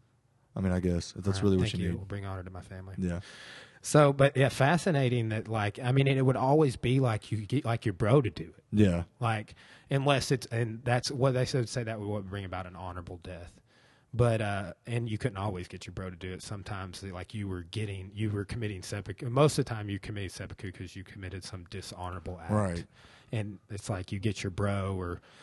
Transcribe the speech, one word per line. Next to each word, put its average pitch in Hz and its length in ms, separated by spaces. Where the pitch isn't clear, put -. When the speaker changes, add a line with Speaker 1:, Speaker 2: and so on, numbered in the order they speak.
Speaker 1:
I - 40
mean, 92 120
I 90 80
guess, 87 360
if 90 80
that's - 20
Speaker 2:
All 98 60
right, 95 120
Speaker 1:
really 95 120
what 92 80
Speaker 2:
thank 90 140
Speaker 1:
you 90 60
Speaker 2:
you. 87 60
Speaker 1:
need. 85 60
Speaker 2:
We'll - 100
bring 101 180
honor 95 200
to 95 60
my 92 100
family. 95 360
Speaker 1:
Yeah. 90 240
Speaker 2:
So, 147 300
but, 139 240
yeah, 131 140
fascinating 135 800
that, 107 180
like, 107 320
I 123 120
mean, 135 140
it 135 180
would 131 120
always 139 400
be, 127 240
like, 113 320
you 107 120
get, 127 200
like, 113 200
your 107 80
bro 113 300
to 107 80
do - 140
it. - 260
Speaker 1:
Yeah. 95 320
Speaker 2:
Like, 113 340
unless 135 400
it's, 139 160
and 117 380
that's 120 260
what 131 240
they 127 100
said, 123 240
say 123 140
that 110 180
would 101 300
bring 98 140
about 90 220
an 90 100
honorable 90 420
death. 87 340
But, 117 260
uh, 101 320
and 117 240
you 107 80
couldn't 101 200
always 95 280
get - 200
your 90 60
bro 92 160
to 92 80
do 92 160
it. 92 80
Sometimes, 95 600
like, 92 320
you 101 140
were 90 160
getting, 98 500
you 107 160
were 101 140
committing 107 380
seppuku. 104 460
Most 139 300
of 135 60
the - 100
time 104 160
you 101 80
committed 101 320
seppuku - 400
'cause 90 240
you 95 80
committed 92 420
some 90 240
dishonorable 90 720
act. 82 120
Speaker 1:
Right. 92 340
Speaker 2:
And 104 260
it's 98 200
like 98 220
you 101 80
get 101 240
your 98 80
bro, 101 440
or 87 240